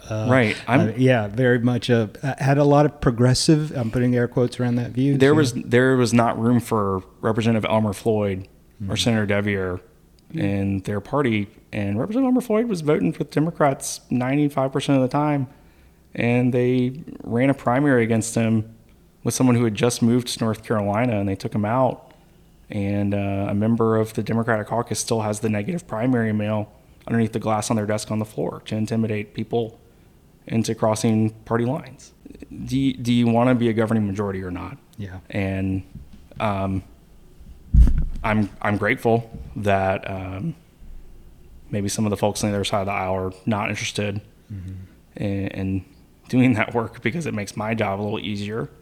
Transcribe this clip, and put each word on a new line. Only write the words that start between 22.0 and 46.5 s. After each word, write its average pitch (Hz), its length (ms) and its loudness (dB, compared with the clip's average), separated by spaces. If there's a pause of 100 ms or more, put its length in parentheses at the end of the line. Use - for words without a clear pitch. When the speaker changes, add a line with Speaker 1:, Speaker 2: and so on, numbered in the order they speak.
Speaker 2:
And, 101 420 -2
uh, 98 380 -2
a 101 40 -2
member 110 420 2
of 110 180 0
the 117 80 -2
Democratic 113 460 -2
caucus 113 320 -4
still 113 220 -2
has 107 180 -4
the 113 100 -2
negative 107 380 -4
primary 117 440 0
mail 107 400 -2 (340)
underneath 117 260 0
the 120 80 -4
glass 107 300 -2
on 117 60 2
their 107 100 0
desk 107 240 -4
on 110 100 -2
the 107 40 -4
floor - 400 -6
to - 120 -6
intimidate 107 580 -2
people 113 440 -4 (680)
into 113 280 -2
crossing 110 560 2 (140)
party 117 220 0
lines. - 460 -8 (520)
Do 123 140 -2
you, 135 160 0
do 120 180 -2
you 120 140 4
wanna 117 300 4
be 117 120 2
a 113 60 2
governing 110 320 2
majority 98 360 -4
or 92 100 -8
not? 90 260 -10 (180)
Speaker 1:
Yeah. 92 220 -12 (100)
Speaker 2:
And, 95 540 -2 (580)
um, 95 420 -2 (1400)
I'm, 107 240 2 (120)
I'm 104 160 0
grateful 117 520 0 (280)
that, 98 520 0
um, 95 460 -8 (1160)
maybe 101 180 -4
some 110 180 -2
of 107 40 0
the 101 60 0
folks 101 280 0
on 107 60 0
the 101 60 -2
other 98 80 -2
side 104 160 -2
of 95 60 -4
the 98 60 -4
aisle 95 220 -2
are 95 180 -4 (140)
not 110 240 -2
interested 104 500 -4 (320)
Speaker 1:
Mm-hmm. 92 720 -14
Speaker 2:
in, 98 240 -4
in 95 360 -4 (440)
doing 127 240 4